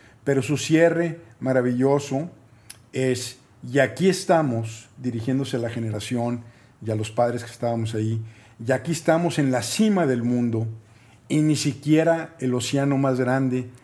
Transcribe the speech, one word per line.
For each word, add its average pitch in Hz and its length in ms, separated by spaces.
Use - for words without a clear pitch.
pero 135 180
su 139 160
cierre 160 600
maravilloso 131 920
es, 127 440
"Y 123 160
aquí 139 300
estamos", 147 880
dirigiéndose 127 600
a - 20
la 117 100
generación 117 760
y 110 80
a 110 40
los 107 160
padres 120 320
que - 80
estábamos 117 420
ahí, 110 300
"y 117 60
aquí 135 200
estamos 165 460
en 139 140
la 127 100
cima 190 460
del 123 160
mundo 120 440
y 151 140
ni 151 140
siquiera 156 840
el 127 160
océano 139 420
más 135 220
grande 127 500